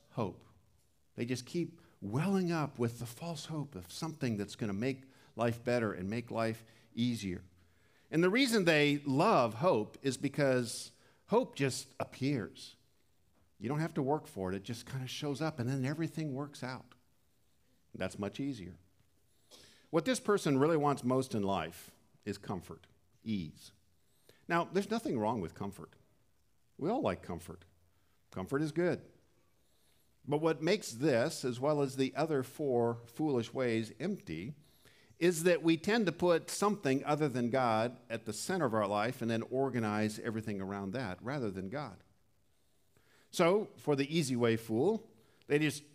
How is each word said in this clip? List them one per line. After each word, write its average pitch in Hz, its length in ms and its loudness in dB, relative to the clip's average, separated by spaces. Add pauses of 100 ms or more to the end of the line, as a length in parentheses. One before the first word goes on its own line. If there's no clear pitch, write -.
(120)
hope. - 340 -6 (680)
They 120 80 -4
just 123 220 -4
keep 165 340 -6 (200)
welling 170 520 0
up 151 260 -4
with 117 220 -2
the 123 60 -8
false 165 400 -10
hope 156 280 -8
of 90 160 -12
something 151 460 -4
that's 98 180 -6
gonna 107 180 -4
make 127 300 -4 (340)
life 117 280 0
better 120 280 2
and 90 160 -6
make 117 220 -6
life 113 340 -2 (300)
easier. 104 480 -2 (680)
And 160 120 2
the 185 80 4
reason 226 340 4
they 147 400 6
love 143 500 4
hope 120 480 2
is 131 140 0
because 131 760 0 (340)
hope 226 300 2
just 139 320 -2 (100)
appears. - 800 -4 (840)
You 107 100 -6
don't 147 120 0
have 160 140 -4
to 156 80 0
work 151 260 0
for 92 240 -4
it. 98 40 -2
It 98 60 -6
just 113 240 -10
kinda 131 220 -6
shows 143 340 -6
up, 156 160 -4
and 120 100 -2
then 135 160 -2
everything 156 500 -4
works 143 280 -8
out. 127 320 -10 (1000)
That's 92 240 -6
much 101 200 -4
easier. 113 380 -8 (1160)
What 160 100 4
this 254 160 2
person 170 380 4
really 156 180 6
wants 143 280 2
most 127 320 0
in 101 80 0
life 90 480 -4 (320)
is 101 120 -4
comfort, 87 500 -10 (360)
ease. 95 480 -6 (800)
Now, 170 240 0
there's 190 180 -2
nothing 226 280 -2
wrong 110 220 2
with 80 140 -6
comfort. 95 380 -10 (840)
We 156 120 -2
all 254 100 -2
like 92 220 0
comfort. - 420 -10 (680)
Comfort 95 280 -4
is 156 120 -4
good. 160 280 0 (1300)
But 147 140 0
what 160 200 2
makes 185 300 0
this, 123 540 2
as 123 160 -2
well 147 200 2
as 131 160 0
the 135 200 2
other 147 260 0
four 120 640 0
foolish 135 480 0
ways, 113 460 0
empty 135 540 -6 (680)
is 170 240 2
that 170 180 4
we 165 140 6
tend 202 300 2
to 165 60 2
put 165 380 2
something 143 540 2
other 147 240 2
than 120 220 0
God 120 460 2 (140)
at 113 160 -6
the 110 60 -6
center 170 320 0
of 110 100 2
our 107 140 2
life 104 340 0
and 117 80 -2
then 113 200 0
organize 110 720 0
everything 110 360 -4
around 98 340 -6
that 104 280 -6
rather 120 280 -4
than 95 180 -8
God. 120 280 -8 (1300)
So, 185 460 4
for - 180 0
the 139 220 0
easy 131 180 2
way 117 220 4
fool, 131 500 0 (400)
they 147 120 4
just 147 240 0 (120)